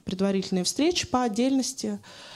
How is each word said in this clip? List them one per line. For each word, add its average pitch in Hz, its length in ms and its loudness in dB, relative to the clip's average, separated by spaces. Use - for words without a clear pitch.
предварительные 190 600 0
встречи 330 420 2
по 254 160 2
отдельности. 240 760 0